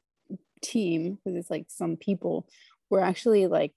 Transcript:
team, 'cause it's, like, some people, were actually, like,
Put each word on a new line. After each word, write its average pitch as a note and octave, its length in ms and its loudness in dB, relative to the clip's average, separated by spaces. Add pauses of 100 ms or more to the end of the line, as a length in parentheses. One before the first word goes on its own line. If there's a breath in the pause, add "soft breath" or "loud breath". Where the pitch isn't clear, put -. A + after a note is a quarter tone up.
(640)
team, F3+ 640 -2
'cause F#3 120 -4
it's, F3 140 -8
like, E3 200 -6
some E3+ 260 -4
people, F3+ 520 -4 (420 soft breath)
were F#3+ 100 4
actually, F#3+ 460 4
like, E3+ 300 0